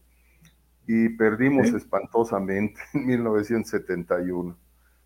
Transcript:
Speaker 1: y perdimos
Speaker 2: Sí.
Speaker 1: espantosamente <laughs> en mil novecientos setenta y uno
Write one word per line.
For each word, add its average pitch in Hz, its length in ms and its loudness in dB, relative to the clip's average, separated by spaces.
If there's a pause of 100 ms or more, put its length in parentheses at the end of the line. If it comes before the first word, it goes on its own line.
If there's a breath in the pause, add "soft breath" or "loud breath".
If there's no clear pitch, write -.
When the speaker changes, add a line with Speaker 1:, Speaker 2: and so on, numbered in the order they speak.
(880)
Speaker 1:
y 113 220 4
perdimos 113 580 4
Speaker 2:
Sí. 240 80 2
Speaker 1:
espantosamente 98 1080 -2
<laughs> - 80 -6
en 131 120 -2
mil 123 160 0
novecientos 107 480 -2
setenta 90 500 -2
y 90 100 -4
uno 87 280 -6 (480)